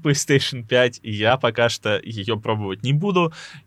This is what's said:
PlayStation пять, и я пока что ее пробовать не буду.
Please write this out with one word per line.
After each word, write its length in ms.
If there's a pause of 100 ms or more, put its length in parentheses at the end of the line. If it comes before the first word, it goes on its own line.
PlayStation 600
пять, 380
и 100
я 260
пока 300
что 360
ее 340
пробовать 460
не 100
буду. 400 (340)